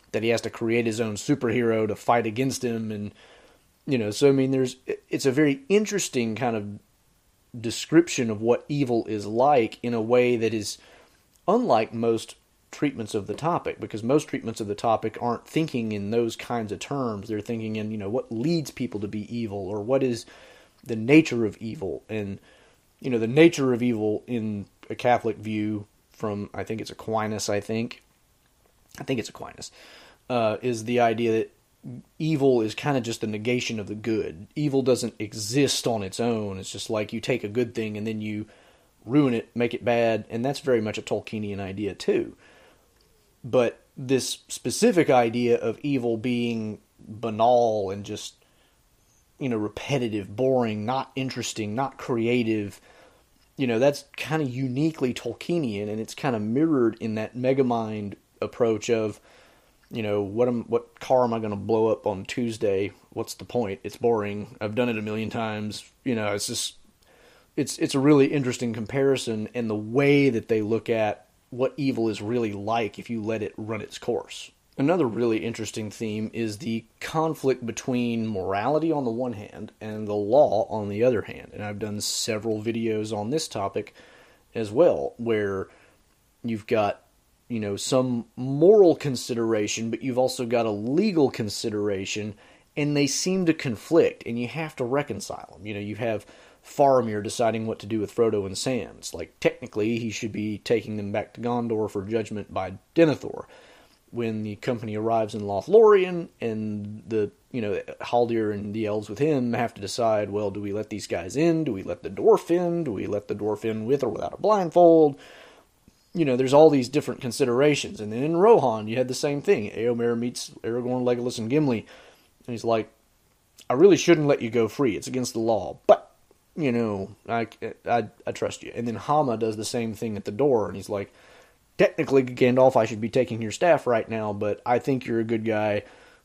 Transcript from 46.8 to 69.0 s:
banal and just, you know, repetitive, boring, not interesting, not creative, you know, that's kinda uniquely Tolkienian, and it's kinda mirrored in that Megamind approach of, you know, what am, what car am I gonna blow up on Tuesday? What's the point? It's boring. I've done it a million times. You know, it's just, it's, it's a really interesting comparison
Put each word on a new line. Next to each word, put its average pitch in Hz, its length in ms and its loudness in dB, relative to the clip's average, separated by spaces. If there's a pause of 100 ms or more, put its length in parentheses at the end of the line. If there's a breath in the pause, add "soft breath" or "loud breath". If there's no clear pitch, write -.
banal 113 920 2
and 101 140 -8
just, 104 320 -12 (1000 soft breath)
you 135 120 -4
know, 113 80 0
repetitive, 107 760 -4
boring, 117 520 0
not 131 280 -4
interesting, 113 600 -6
not 131 240 -4
creative, 113 840 0 (800 soft breath)
you 135 80 0
know, 113 120 2
that's 139 280 2 (100)
kinda 151 300 -2
uniquely 131 640 -2
Tolkienian, 117 800 -4
and 110 100 -6
it's 107 140 -10
kinda 120 260 -2
mirrored 120 580 2
in 110 180 -4
that 110 200 -8
Megamind 117 800 0 (260)
approach 110 480 0
of, 110 320 0 (720 soft breath)
you 117 120 -6
know, 104 200 0
what 110 260 0
am, 117 160 -2
what - 340 -4
car 127 260 2
am 117 100 0
I 113 40 -2
gonna 107 160 -4
blow 110 340 2
up 107 180 -2
on 95 180 -4
Tuesday? 110 680 -2 (180)
What's - 240 -8
the - 100 -16
point? 101 400 -4
It's - 140 -12
boring. 104 640 -2
I've 107 140 -4
done 123 140 0
it 110 100 -2
a 107 40 -4
million 107 260 -4
times. 107 560 -6 (180)
You 131 120 -2
know, 107 200 -2
it's 104 120 -4
just, - 300 -6 (800 soft breath)
it's, - 220 -4
it's 156 160 -2
a 139 60 2
really 143 260 8
interesting 123 460 -2
comparison 120 800 0